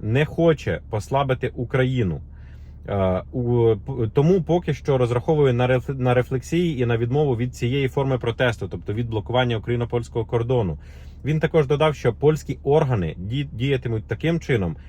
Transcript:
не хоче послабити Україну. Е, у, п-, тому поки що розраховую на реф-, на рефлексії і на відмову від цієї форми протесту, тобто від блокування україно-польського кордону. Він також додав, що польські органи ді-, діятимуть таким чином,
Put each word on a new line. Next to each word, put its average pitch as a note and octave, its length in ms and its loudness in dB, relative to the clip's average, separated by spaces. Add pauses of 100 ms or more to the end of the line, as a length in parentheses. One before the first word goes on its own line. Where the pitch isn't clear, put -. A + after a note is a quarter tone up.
не A#2+ 240 2
хоче D3+ 560 0 (100)
послабити C3 640 -2
Україну. B2 640 0 (680)
Е, F#2+ 340 0 (100)
у, A#2+ 440 2 (100)
п-, B2 280 -2
тому E3 280 4
поки E3 320 0
що C3+ 240 0
розраховую B2+ 560 2
на B2 120 2
реф-, B2+ 320 0
на B2+ 160 2
рефлексії C3 680 0
і A#2+ 40 0
на A#2 100 2
відмову B2+ 400 2
від B2 180 -4
цієї C3 340 0
форми C3 300 0
протесту, A2+ 500 -2
тобто F#2 240 -8
від A#2 160 -4
блокування A#2 480 0
україно-польського A#2 680 -2
кордону. A#2 540 0 (460)
Він D3+ 160 0
також D#3 260 4
додав, D3 280 2
що A#2+ 180 0
польські C#3+ 520 2
органи B2+ 540 2
ді-, B2 340 -4
діятимуть A#2+ 520 -2
таким E3 360 0
чином, F#2+ 360 0 (120)